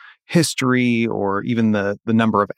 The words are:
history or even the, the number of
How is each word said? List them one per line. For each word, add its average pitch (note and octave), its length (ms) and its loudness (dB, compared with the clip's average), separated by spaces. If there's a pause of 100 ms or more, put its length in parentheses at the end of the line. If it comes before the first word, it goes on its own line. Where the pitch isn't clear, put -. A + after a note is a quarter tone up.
(260)
history B2 800 0
or G2+ 380 -4
even A2+ 300 0
the, G2+ 320 -2
the A2+ 80 0
number A2 280 2
of G2 160 -2